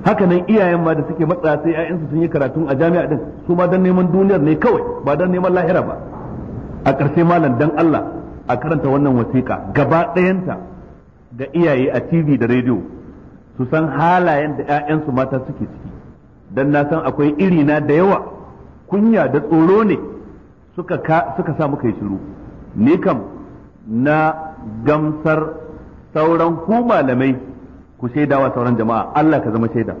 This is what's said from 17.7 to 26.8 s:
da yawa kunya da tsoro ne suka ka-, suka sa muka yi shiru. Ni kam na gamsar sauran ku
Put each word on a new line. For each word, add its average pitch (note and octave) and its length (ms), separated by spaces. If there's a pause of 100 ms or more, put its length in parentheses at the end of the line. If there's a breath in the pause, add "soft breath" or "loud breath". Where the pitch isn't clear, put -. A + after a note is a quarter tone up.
da C#3+ 140
yawa F3+ 280 (640)
kunya G3+ 420
da C#3 120
tsoro E3 420
ne F3+ 160 (800)
suka F3+ 240
ka-, - 360
suka E3+ 220
sa D#3 80
muka C#3 220
yi G2 100
shiru. G2 200 (560)
Ni C#3 260
kam C#3 220 (680)
na D3+ 680 (300)
gamsar D#3 720 (600)
sauran E3 400 (100)
ku A3+ 200